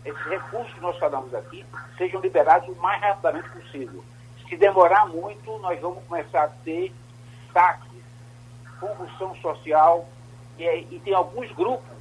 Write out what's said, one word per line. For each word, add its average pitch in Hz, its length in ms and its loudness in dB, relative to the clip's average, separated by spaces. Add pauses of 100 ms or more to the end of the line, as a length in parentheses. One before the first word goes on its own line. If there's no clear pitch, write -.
esses - 220 -10
recursos 190 480 -8
que - 60 -20
nós 175 180 -6
falamos 139 360 -4
aqui, - 300 -12 (320)
sejam 185 240 -4
liberados 190 480 4
o - 120 -14
mais 190 200 -2
rapidamente 170 500 -2
possível. - 540 -14 (440)
Se 180 80 -10
demorar 185 500 6
muito, 202 520 -10
nós 185 220 -6
vamos 175 240 -8
começar 160 400 -2
a 151 40 0
ter 165 440 -8 (600)
saques, 175 360 2 (920)
convulsão 190 560 -10
social, 156 720 2 (500)
e, 165 60 -8 (260)
e 180 120 -14
tem 196 120 -2
alguns 214 380 -2
grupos 233 360 -4 (120)